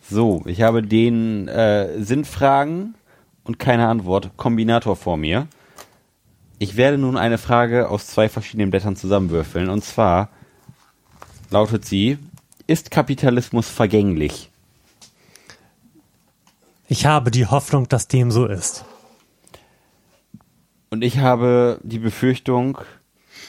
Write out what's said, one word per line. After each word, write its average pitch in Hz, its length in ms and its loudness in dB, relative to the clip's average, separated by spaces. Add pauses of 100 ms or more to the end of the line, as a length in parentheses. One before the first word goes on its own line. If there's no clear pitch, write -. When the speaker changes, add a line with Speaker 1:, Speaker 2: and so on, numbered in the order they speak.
Speaker 1:
So, 101 360 2
ich 87 160 -4
habe 113 200 4
den, 113 680 0
äh, 104 520 0
Sinnfragen 143 960 -2 (480)
und - 160 -8
keine 117 280 2
Antwort 98 500 -2
Kombinator 117 580 0
vor 85 220 -4
mir. 80 300 -2 (1080)
Ich 98 200 -6
werde 139 200 4
nun 131 200 0
eine 117 200 0
Frage 120 520 2
aus - 180 -4
zwei 110 220 2
verschiedenen 104 420 -4
Blättern 98 240 0
zusammenwürfeln. 90 760 -2
Und 101 140 -4
zwar 98 460 2 (1200)
lautet 107 360 0
sie, 107 320 0 (500)
ist - 240 -2
Kapitalismus 123 760 0
vergänglich? 98 840 0 (2500)
Speaker 2:
Ich - 180 -2
habe 143 260 2
die 123 140 2
Hoffnung, 131 420 0
dass 120 200 -2
dem 123 240 2
so 123 140 2
ist. - 400 -6 (2000)
Speaker 1:
Und 110 140 -4
ich 127 160 0
habe 123 640 2
die 113 160 -10
Befürchtung, 127 800 -2 (680)